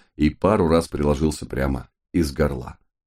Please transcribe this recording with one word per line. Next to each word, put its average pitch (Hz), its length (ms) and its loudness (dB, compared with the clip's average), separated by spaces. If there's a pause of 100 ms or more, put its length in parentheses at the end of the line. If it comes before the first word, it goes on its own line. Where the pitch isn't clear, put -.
(160)
и 76 140 2
пару 95 380 2
раз 82 200 2
приложился 73 580 -2
прямо 65 440 -4 (240)
из 78 180 0
горла. 69 460 -4 (300)